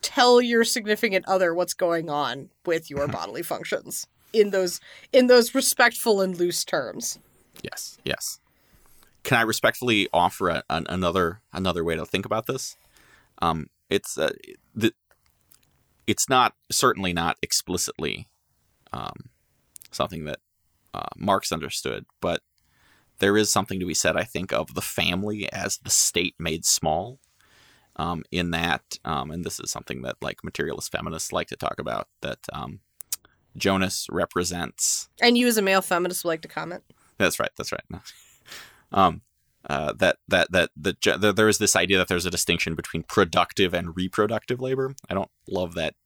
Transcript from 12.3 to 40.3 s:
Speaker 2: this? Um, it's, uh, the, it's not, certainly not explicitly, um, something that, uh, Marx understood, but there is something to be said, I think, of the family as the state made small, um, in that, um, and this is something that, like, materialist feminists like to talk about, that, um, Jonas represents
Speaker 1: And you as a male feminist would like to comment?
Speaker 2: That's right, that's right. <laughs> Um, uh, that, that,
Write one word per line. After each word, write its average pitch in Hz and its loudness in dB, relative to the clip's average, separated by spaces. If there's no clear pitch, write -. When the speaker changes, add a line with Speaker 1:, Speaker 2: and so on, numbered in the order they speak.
Speaker 2:
this? - -8
Um, 80 -2
it's, - -2
uh, 78 0
the, 110 2
it's - 0
not, 127 4
certainly 95 2
not 85 -2
explicitly, - -4
um, - -12
something 80 -4
that, 73 -8
uh, - -8
Marx 95 0
understood, 71 -6
but 87 -2
there 98 4
is 107 4
something 98 -2
to 92 -2
be 87 -4
said, 85 2
I 82 0
think, 90 -8
of - -2
the 90 -4
family 95 -4
as 98 -6
the - -10
state - 0
made 82 -4
small, 90 -2
um, 85 -4
in 87 -2
that, 82 -2
um, 71 -4
and 82 -8
this - -8
is - -8
something - -10
that, 64 -8
like, - -8
materialist - -6
feminists 80 -6
like 85 -4
to - -10
talk - -4
about, 58 -6
that, 65 -6
um, 69 -12
Jonas 95 2
represents 87 -2
Speaker 1:
And 240 4
you 247 4
as 220 2
a 208 2
male 190 4
feminist 180 -2
would 175 0
like 160 -2
to - -16
comment? 160 -10
Speaker 2:
That's 95 0
right, - -2
that's - -8
right. - -10
<laughs> - -12
Um, 90 4
uh, 71 -2
that, 90 4
that, 90 2